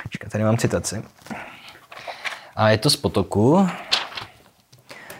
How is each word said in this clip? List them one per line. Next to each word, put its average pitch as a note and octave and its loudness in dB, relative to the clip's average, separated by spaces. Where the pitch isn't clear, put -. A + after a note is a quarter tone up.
Počkej, - -14
tady G#2 -2
mám A2 4
citaci. G#2 -2
A G#2+ 4
je G#2+ 6
to D3 2
z - 2
potoku. A#2+ 4